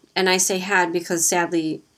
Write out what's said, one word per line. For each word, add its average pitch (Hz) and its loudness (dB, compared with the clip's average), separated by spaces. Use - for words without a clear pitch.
And 190 2
I 185 4
say 190 0
had 185 0
because, 170 -2
sadly, 170 -2